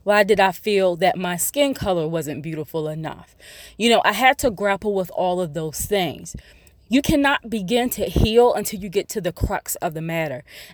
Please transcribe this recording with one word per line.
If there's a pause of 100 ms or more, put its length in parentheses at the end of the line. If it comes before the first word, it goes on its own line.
Why
did
I
feel
that
my
skin
color
wasn't
beautiful
enough? (400)
You
know,
I
had
to
grapple
with
all
of
those
things. (580)
You
cannot
begin
to
heal
until
you
get
to
the
crux
of
the
matter. (320)